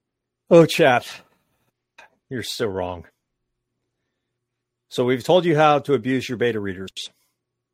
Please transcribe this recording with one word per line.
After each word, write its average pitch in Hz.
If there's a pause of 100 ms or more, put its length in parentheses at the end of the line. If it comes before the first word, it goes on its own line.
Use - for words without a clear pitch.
(500)
Oh, 170
chat. 131 (1200)
You're 120
so -
wrong. 90 (1800)
So -
we've 123
told 175
you 165
how 147
to 143
abuse 127
your 120
beta 113
readers. 95 (840)